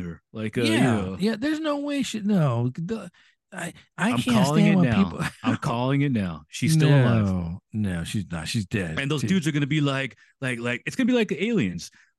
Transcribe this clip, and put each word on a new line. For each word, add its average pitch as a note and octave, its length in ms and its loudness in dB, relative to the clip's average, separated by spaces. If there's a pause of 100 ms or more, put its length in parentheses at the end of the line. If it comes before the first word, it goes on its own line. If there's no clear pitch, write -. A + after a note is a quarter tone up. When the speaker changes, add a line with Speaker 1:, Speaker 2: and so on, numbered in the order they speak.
Speaker 1:
her, E2+ 180 -10 (100)
like, A2 260 -6
uh, B2 40 2
you D#4 100 2
Speaker 2:
Yeah, - 120 4
Speaker 1:
know. G2+ 360 0
Speaker 2:
yeah. G#3+ 180 0
There's D4+ 220 -4
no D4 200 -4
way C#4+ 240 -4
she, G#3+ 180 -8
no. C#3+ 540 0
The, F#3 340 -8 (420)
I, - 220 -10 (240)
I G3+ 160 0
Speaker 1:
I'm A#3+ 80 0
Speaker 2:
can't A3+ 240 4
Speaker 1:
calling - 180 4
Speaker 2:
stand - 100 6
Speaker 1:
it - 20 6
Speaker 2:
when E3+ 140 4
Speaker 1:
now. G#2 140 4
Speaker 2:
people - 160 -4 (140)
<laughs> - 100 -20
Speaker 1:
I'm A2+ 140 0
calling C3 440 0
it C#3+ 100 0
now. F2+ 380 -4
She's D#3+ 240 0
still D#3 200 6
alive. A#2+ 320 4
Speaker 2:
No, F#2 340 -2 (140)
no, F#2+ 300 -2
she's F#2+ 280 -6
not. E2 160 -8
She's A2 180 -4
dead. F2 340 -4
Speaker 1:
And C#3 120 -4
those D3 100 -2
Speaker 2:
Dude. - 80 -2
Speaker 1:
dudes F3+ 180 2
are D#3+ 40 0
gonna C#3+ 160 0
be D3 140 0
like, C3+ 360 -2 (240)
like, B2+ 180 -4
like, A#2+ 260 -4
it's C#3+ 100 -8
gonna C4 120 0
be B3+ 60 2
like A3+ 160 2
the E3+ 160 -4
aliens. A2+ 460 -2 (280)